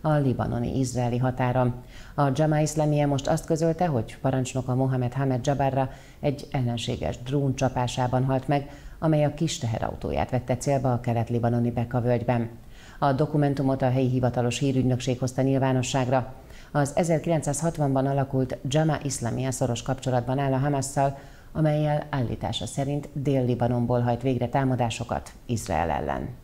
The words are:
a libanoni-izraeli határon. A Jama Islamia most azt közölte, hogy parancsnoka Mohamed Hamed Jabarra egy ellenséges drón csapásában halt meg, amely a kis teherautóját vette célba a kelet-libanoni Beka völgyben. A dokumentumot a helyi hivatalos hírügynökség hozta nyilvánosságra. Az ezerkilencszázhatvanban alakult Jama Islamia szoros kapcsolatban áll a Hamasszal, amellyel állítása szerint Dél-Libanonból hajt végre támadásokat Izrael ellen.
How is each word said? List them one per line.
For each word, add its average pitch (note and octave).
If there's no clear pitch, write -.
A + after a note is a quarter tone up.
a D#3
libanoni-izraeli A#2+
határon. B2+
A C#3+
Jama D#3
Islamia D3+
most C#3+
azt D#3+
közölte, E3
hogy C3
parancsnoka C3
Mohamed C3
Hamed C3
Jabarra C3+
egy C#3
ellenséges A#2+
drón C3
csapásában B2+
halt C3
meg, C#3+
amely D#3
a C#3+
kis -
teherautóját D#2+
vette B2
célba C3
a A#2
kelet-libanoni A#2
Beka A#2
völgyben. A#2
A C#3+
dokumentumot C#3
a B2+
helyi B2+
hivatalos B2
hírügynökség B2+
hozta B2+
nyilvánosságra. C3
Az C#3+
ezerkilencszázhatvanban D3+
alakult C3+
Jama D3+
Islamia B2+
szoros A#2+
kapcsolatban B2+
áll C3+
a C3
Hamasszal, C#3
amellyel D3+
állítása A2+
szerint C#3
Dél-Libanonból B2
hajt A#2+
végre B2
támadásokat B2
Izrael E2+
ellen. C#2